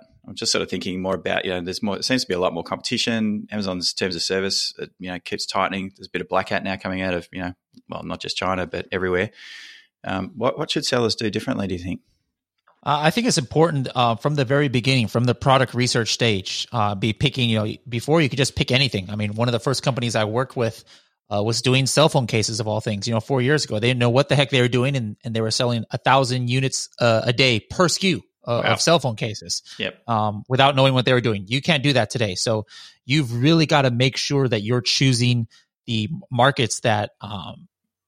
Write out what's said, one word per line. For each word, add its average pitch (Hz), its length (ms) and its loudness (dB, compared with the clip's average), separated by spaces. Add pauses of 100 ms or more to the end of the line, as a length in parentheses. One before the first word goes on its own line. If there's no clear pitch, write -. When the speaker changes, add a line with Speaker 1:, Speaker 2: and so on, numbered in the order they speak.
(280)
Speaker 1:
I'm 101 60 -14
just - 180 -2
sort 95 100 0
of - 80 -6
thinking 92 320 -4
more 95 120 -2
about, 90 300 -2
you 95 60 -4
know, 90 120 -4
there's 90 200 -6
more, 101 140 -2
it - 80 -6
seems 131 180 0
to - 60 -8
be 92 60 -2
a 87 40 0
lot 90 140 2
more 85 100 -6
competition. 107 880 -4
Amazon's 95 420 -4
terms 95 220 -4
of 82 80 -6
service, 95 580 -2
uh, 73 60 -8 (120)
you 90 120 -10
know, 90 80 -8
keeps - 280 -8
tightening. 95 500 -4
There's 98 100 -20
a - 40 -20
bit 87 100 -6
of 90 80 -10
blackout 92 340 -2
now 98 140 -4
coming 92 240 -6
out 92 140 -2
of, 85 180 -6
you 95 80 -10
know, 90 140 -6 (340)
well, 82 160 -10
not 85 160 -8
just - 160 -8
China, 92 300 -2
but 90 260 -8
everywhere. 92 380 0 (760)
Um, 95 320 -6
what, 117 220 -2
what 156 120 -6
should 151 140 -2
sellers 120 320 0
do 110 140 -2
differently, 110 380 -4
do 95 60 -4
you 87 80 -6
think? 87 200 -8 (840)
Speaker 2:
Uh, 147 160 0
I 156 100 4
think 240 180 0
it's - 100 2
important, 147 560 2
uh, 120 220 4
from 151 180 -2
the 143 100 0
very 139 220 2
beginning, 123 400 2
from 120 160 0
the 117 140 2
product 131 360 4
research 120 400 0
stage, 107 600 0
uh, 104 240 0
be 110 160 0
picking, 127 360 0
you 110 100 2
know, 107 140 -2 (160)
before 131 320 0
you 139 80 4
could 127 100 -2
just - 180 0
pick - 160 0
anything. 107 360 0
I 104 60 -6
mean, 104 200 -2
one 117 120 0
of 120 60 0
the 113 80 0
first - 240 -2
companies 117 320 0
I 110 80 2
worked 117 320 -2
with, 113 280 -2 (480)
uh, 104 100 0
was 113 200 0
doing 127 240 4
cell 151 220 4
phone 131 180 2
cases 110 320 0
of 110 80 -4
all 110 140 0
things, 101 260 -4
you 117 80 0
know, 110 60 2
four 135 200 0
years 139 240 2
ago. 107 140 -4
They 110 80 0
didn't 123 140 2
know 120 100 4
what 131 180 2
the - 60 2
heck 139 160 2
they 131 100 4
were 123 80 6
doing, 131 280 2
and, 110 260 -4
and 117 120 -6
they 113 60 0
were 110 120 0
selling 120 400 0
a 123 60 -4
thousand 127 520 2
units, 131 380 0 (100)
uh, 113 260 4
a 120 80 2
day 120 280 4
per - 260 0
sku, 170 300 0 (280)
uh, 117 200 -2
Speaker 1:
Wow. 104 80 2
Speaker 2:
of - 80 0
cell 165 180 4
phone 127 160 -2
cases, 104 480 -6 (160)
Speaker 1:
Yep. 98 300 -6
Speaker 2:
um, 107 400 0
without 135 260 4
knowing 135 180 4
what 127 120 2
they 131 80 2
were 123 80 4
doing. 107 260 -2
You 127 160 -4
can't 147 220 0
do 143 80 2
that 117 180 2
today. 107 240 -2
So 107 320 -2 (380)
you've 120 360 0
really 160 260 4
gotta 135 260 4
make 127 240 2
sure 139 320 0
that 110 140 0
you're 120 180 0
choosing 123 680 2 (400)
the 110 220 -2 (240)
markets 127 480 2
that, 104 300 0 (100)
um, 104 480 -12 (400)